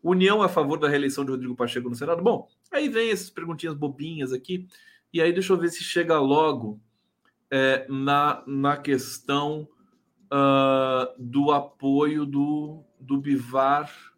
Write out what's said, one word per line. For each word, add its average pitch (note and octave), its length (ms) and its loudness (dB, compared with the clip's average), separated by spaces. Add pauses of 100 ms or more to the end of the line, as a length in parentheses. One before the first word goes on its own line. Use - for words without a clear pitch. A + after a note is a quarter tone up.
"União F#3 380 4
a F#3 80 4
favor D#3 280 0
da D3 120 2
reeleição C#3+ 340 0
de C3+ 80 -4
Rodrigo B2+ 240 -6
Pacheco B2 320 -4
no A#2+ 80 -6
Senado?" E3 260 -2
Bom, G#3+ 240 2 (240)
aí C#4+ 200 -2
vem A3+ 220 0
essas F#3 180 -4
perguntinhas E3 440 -8
bobinhas C#3+ 600 -6
aqui, F3+ 340 -8 (460)
e E3 80 2
aí E3+ 100 4
deixa F#3 220 0
eu F3+ 40 4
ver E3+ 120 0
se - 120 -8
chega E3 380 0
logo, C3+ 640 2 (680)
é, C3+ 400 2
na, C#3+ 560 0
na C#3 300 0
questão, C#3+ 920 -4 (600)
ah, C3+ 880 2
do C3+ 340 0
apoio C#3+ 760 0
do, D3+ 580 -4 (160)
do C3+ 180 -4
Bivar C#3 720 0 (280)